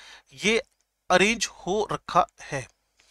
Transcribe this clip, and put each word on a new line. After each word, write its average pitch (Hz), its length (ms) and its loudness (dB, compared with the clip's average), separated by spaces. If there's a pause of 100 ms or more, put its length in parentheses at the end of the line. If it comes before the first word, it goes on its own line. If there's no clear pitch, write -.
(340)
ये 185 240 0 (520)
अरेंज 196 360 2 (100)
हो 202 360 -4
रखा - 340 0 (160)
है, 131 240 -8 (440)